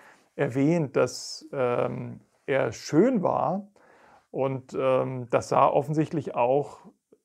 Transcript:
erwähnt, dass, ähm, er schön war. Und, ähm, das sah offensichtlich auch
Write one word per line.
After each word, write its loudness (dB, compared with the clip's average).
erwähnt, 0
dass, -2
ähm, -2
er 0
schön 2
war. 0
Und, -4
ähm, 0
das 0
sah 4
offensichtlich 0
auch 0